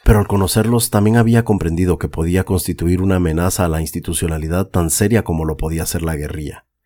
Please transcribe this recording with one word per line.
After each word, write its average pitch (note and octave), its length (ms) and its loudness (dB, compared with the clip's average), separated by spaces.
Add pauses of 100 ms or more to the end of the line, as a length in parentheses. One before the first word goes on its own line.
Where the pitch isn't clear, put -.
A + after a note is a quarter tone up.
pero G#2+ 140 6
al G2 80 2
conocerlos A2 640 0
también G#2+ 260 4
había A#2 300 4
comprendido F2 520 0
que D2+ 100 -6
podía F2 360 0
constituir F2+ 560 -2
una F#2+ 160 0
amenaza F2 480 0
a E2+ 40 0
la D#2+ 120 -2
institucionalidad E2 880 -4
tan E2+ 240 0
seria G#2 340 2
como E2 220 -2
lo D#2 100 -4
podía E2 300 -4
ser E2 160 -4
la D#2+ 140 -4
guerrilla. D2 500 -10 (200)